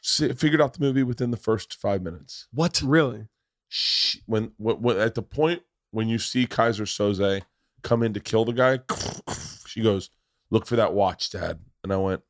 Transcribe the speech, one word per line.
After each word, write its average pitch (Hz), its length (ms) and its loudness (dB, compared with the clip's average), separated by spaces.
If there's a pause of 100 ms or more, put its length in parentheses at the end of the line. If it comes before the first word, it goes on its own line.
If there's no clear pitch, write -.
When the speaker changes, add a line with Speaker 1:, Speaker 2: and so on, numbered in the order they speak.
Speaker 1:
S-, - 200 0 (140)
figured 151 240 2
out 143 140 2
the - 60 -8
movie 135 220 2
within 123 280 0
the 120 60 -2
first - 380 -2
five 98 280 -2
minutes. 80 500 -12
Speaker 2:
What? 160 320 0
Speaker 3:
Really? 131 440 2 (400)
Speaker 1:
She, - 580 -2
when, 110 300 -2
when, 107 240 0
when, 113 180 2
at 113 160 2
the 113 80 -4
point 165 400 0 (280)
when 110 180 -2
you 113 100 0
see 123 280 0
Kaiser 110 380 0
Soze 98 580 0 (400)
come 117 200 2
in 113 120 0
to 98 60 -6
kill 113 240 0
the 117 80 -4
guy, 127 280 2 (840)
she - 160 -6
goes, 101 280 2 (400)
"Look 110 160 2
for 120 100 0
that 104 160 2
watch, 92 380 0
Dad." 82 300 -6 (220)
And 98 100 -4
I 95 40 0
went 95 340 -2